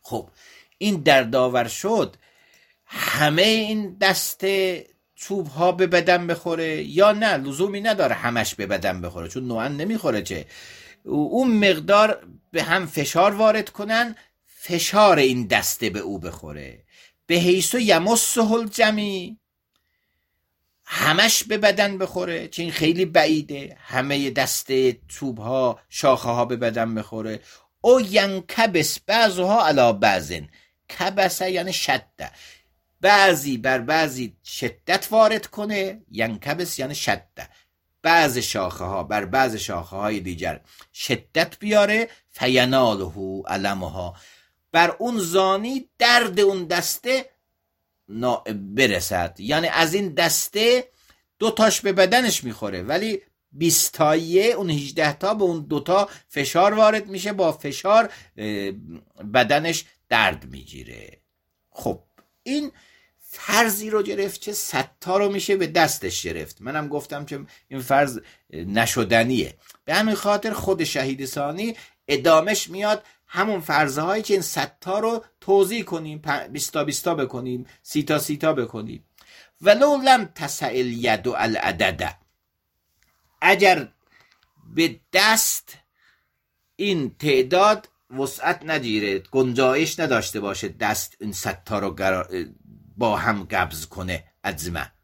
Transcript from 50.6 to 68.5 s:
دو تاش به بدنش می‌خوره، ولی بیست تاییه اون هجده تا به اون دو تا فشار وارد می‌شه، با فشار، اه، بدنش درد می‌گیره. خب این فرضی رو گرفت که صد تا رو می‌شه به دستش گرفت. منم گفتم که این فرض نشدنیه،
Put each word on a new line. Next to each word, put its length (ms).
دو 120
تاش 300
به 120
بدنش 500
می‌خوره، 400
ولی 380
بیست 360
تاییه 520
اون 240
هجده 440
تا 200
به 100
اون 180
دو 180
تا 300
فشار 460
وارد 340
می‌شه، 260
با 180
فشار، 580
اه، 340
بدنش 520
درد 360
می‌گیره. 760
خب 340
این 280
فرضی 720
رو 140
گرفت 380
که 120
صد 360
تا 160
رو 140
می‌شه 260
به 100
دستش 560
گرفت. 380
منم 260
گفتم 380
که 140
این 140
فرض 380
نشدنیه، 1080